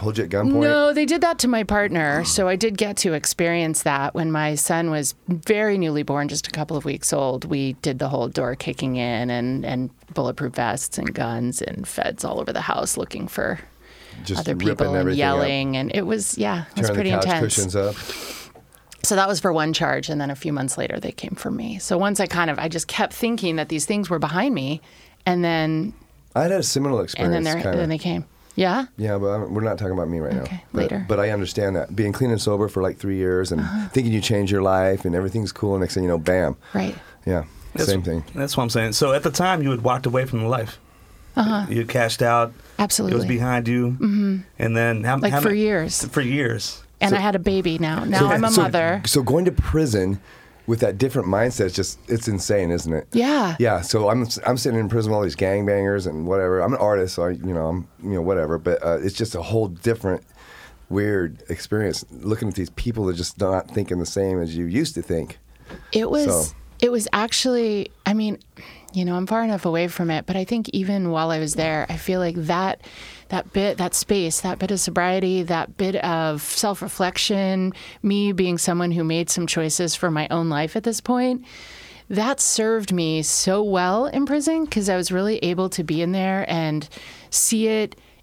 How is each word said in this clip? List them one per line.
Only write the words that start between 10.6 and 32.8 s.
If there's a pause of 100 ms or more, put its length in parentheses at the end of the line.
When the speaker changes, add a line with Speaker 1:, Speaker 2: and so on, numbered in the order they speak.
Speaker 2:
and
guns
and
feds
all
over
the
house
looking
for (640)
Speaker 1:
Just
Speaker 2:
other
Speaker 1:
ripping
Speaker 2:
people
and
Speaker 1:
everything
up.
Speaker 2:
yelling,
and
it
was,
yeah, (100)
it
was
Speaker 1:
Tearing
Speaker 2:
pretty
Speaker 1:
the
couch
Speaker 2:
intense.
Speaker 1:
cushions
up. (1080)
Speaker 2:
So
that
was
for
one
charge,
and
then
a
few
months
later
they
came
for
me.
So
once
I
kind
of,
I
just
kept
thinking
that
these
things
were
behind
me, (460)
and
then (440)
Speaker 1:
I
had
a
similar
Speaker 2:
and
Speaker 1:
experience,
Speaker 2:
then
they're,
Speaker 1:
kinda.
Speaker 2:
then
they
came. (300)
Yeah? (100)
Speaker 1:
Yeah,
but
I'm,
we're
not
talking
about
me
right
Speaker 2:
Okay,
Speaker 1:
now. (100)
But,
Speaker 2:
later.
Speaker 1:
but
I
understand
that.
Being
clean
and
sober
for,